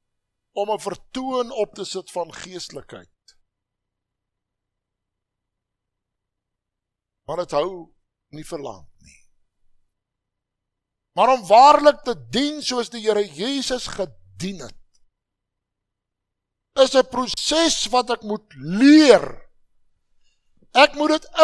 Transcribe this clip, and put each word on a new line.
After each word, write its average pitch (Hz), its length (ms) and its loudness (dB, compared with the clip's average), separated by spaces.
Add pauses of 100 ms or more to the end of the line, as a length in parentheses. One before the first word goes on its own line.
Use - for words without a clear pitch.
(520)
om 202 180 -6
'n 208 100 -6
vertoon 254 720 -8
op 214 240 -6
te 202 100 -12
sit 185 260 -12
van 165 240 -10
geestelikheid. - 1000 -20 (4000)
Maar 156 120 -10
dit 175 140 -6
hou 170 420 -6 (360)
nie 151 160 -18
vir 160 160 -12
lank 104 280 -16 (100)
nie. - 300 -20 (1900)
Maar 233 140 4
om 240 140 -2
waarlik 285 600 6
te 240 80 -2 (160)
dien 294 320 -4
soos 240 320 -6
die 233 80 -14
Here 208 240 0
Jesus 247 640 -6
gedien - 720 -10
het, 113 140 -18 (2000)
is 175 160 2
'n 254 160 2
proses 294 800 -4
wat 240 200 -2
ek 233 120 -8
moet 214 320 -10
leer. 214 680 6 (1500)
Ek 285 240 4
moet 294 140 -2
dit 311 180 -2 (180)